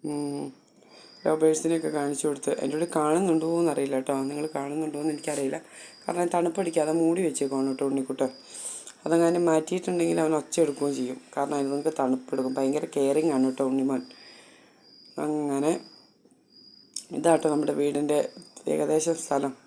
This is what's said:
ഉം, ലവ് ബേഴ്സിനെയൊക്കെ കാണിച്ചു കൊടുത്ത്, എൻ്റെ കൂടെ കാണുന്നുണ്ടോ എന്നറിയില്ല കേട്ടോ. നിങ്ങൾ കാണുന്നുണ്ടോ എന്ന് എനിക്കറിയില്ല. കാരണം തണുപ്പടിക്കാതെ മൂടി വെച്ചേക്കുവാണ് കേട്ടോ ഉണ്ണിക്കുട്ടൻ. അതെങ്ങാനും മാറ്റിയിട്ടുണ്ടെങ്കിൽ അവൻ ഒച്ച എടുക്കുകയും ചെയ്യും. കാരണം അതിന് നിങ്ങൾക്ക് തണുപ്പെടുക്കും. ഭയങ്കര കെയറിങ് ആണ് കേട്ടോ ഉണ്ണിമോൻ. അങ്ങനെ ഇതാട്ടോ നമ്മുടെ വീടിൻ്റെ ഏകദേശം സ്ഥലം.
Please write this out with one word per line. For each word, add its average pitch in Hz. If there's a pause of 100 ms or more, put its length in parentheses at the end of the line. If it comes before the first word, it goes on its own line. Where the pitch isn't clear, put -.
ഉം, 147 (800)
ലവ് 156
ബേഴ്സിനെയൊക്കെ 160
കാണിച്ചു 147
കൊടുത്ത്, 143
എൻ്റെ 143
കൂടെ 165
കാണുന്നുണ്ടോ 165
എന്നറിയില്ല 139
കേട്ടോ. 131
നിങ്ങൾ 147 (100)
കാണുന്നുണ്ടോ 147
എന്ന് 156
എനിക്കറിയില്ല. 143 (460)
കാരണം 175
തണുപ്പടിക്കാതെ 170
മൂടി 165
വെച്ചേക്കുവാണ് 135
കേട്ടോ 135
ഉണ്ണിക്കുട്ടൻ. 135 (760)
അതെങ്ങാനും 170
മാറ്റിയിട്ടുണ്ടെങ്കിൽ 170
അവൻ 160
ഒച്ച 147
എടുക്കുകയും 143
ചെയ്യും. 127 (160)
കാരണം 143
അതിന് 139
നിങ്ങൾക്ക് 147
തണുപ്പെടുക്കും. 131
ഭയങ്കര 139 (100)
കെയറിങ് 147
ആണ് 131
കേട്ടോ 131
ഉണ്ണിമോൻ. 131 (1160)
അങ്ങനെ 151 (1400)
ഇതാട്ടോ 160
നമ്മുടെ 147
വീടിൻ്റെ 147 (480)
ഏകദേശം 156
സ്ഥലം. 139 (140)